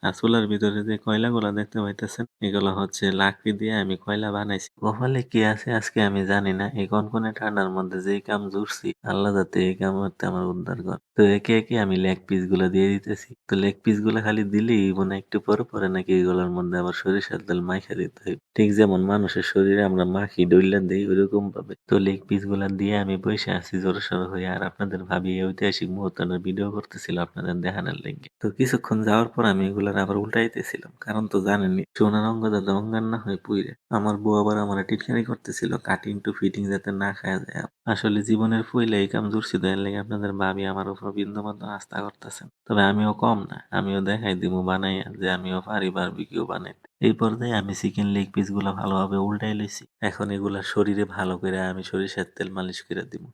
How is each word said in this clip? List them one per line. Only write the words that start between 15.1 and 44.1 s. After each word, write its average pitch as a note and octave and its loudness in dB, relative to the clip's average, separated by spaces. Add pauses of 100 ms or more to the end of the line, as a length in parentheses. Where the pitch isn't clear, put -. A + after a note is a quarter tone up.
একটু G2 -2
পরে G#2 2
পরে G2+ -2
নাকি F#2 0
এগুলোর F2+ 4
মধ্যে F2+ -2
আবার F2+ -2
সরিষার F#3+ -2
তেল F2+ 0
মাইখা F2+ -4
দিতে F2 -6
হয়, F2+ -4 (180)
ঠিক G#2 4
যেমন G2+ 6
মানুষের G2 2
শরীরে G2 4
আমরা F#2 4
মাখি F#2 0
ডইলা F#2+ 6
দেই, F#2+ 0
ওইরকম G2 2
ভাবে। G2 -10 (140)
তো G2 6
লেগ G2 2
পিস G2+ 0
গুলা G2 -2
দিয়ে G2 0
আমি G2 0
বসে G#2+ -2
আছি F#2 -4
জোরসোর F#2 -2
হয়ে, F#2 -4
আর F#2 -4
আপনাদের F#2 -6
ভাবি F2+ -2
এই F#2 0
ঐতিহাসিক F#2+ -2
মুহূর্তটার F#2 -4
ভিডিও G2 -2
করতেছিল - -8
আপনাদের - -4
দেখানোর F2+ -4
লেগে। - -12 (140)
তো G#2+ 0
কিছুক্ষণ A2+ 0
যাওয়ার A2 4
পর A#2 0
আমি G2 4
এগুলার G2+ 0
আবার G2 2
উল্টাইতেছিলাম, - -2
কারণ A2 -4
তো G2+ 2
জানেনই G2 2 (140)
সোনার G#2+ 4
অঙ্গ A2 0
যাতে G2 0
অঙ্গার A2 0
না A2+ -2
হয়ে G2+ -4
পুইরে। G2+ -2 (180)
আমার G#2+ 0
বউ G#2+ 2
আবার G#2 4
আমার G2+ 0
টিটকারি A#2 -2
করতেছিল, - -6
cutting G#2 -4
to G#2 -4
fitting G2+ -2
যাতে G2 -2
না G2 -2
খায়া F#2+ -4
যায়। - -8 (220)
আসলে G#2 0
জীবনের A2 2 (100)
পইলা A#2 2
এই G2 2
কাম A2 -2
জুড়ছি, G#2+ -2
তো F#2 0
এর F#2+ 2
লেগে G2 -4
আপনাদের G#2 -4
ভাবি G2 -2
আমার F#2+ -4
উপর G2 -8
বিন্দুমাত্র G#2 -6
আস্থা G#2 -10
করতেছেন। - -14 (200)
তবে G#2 4
আমিও G#2 4
কম A2+ 2 (120)
না, - -12 (120)
আমিও G2 0
দেখাই G2+ 0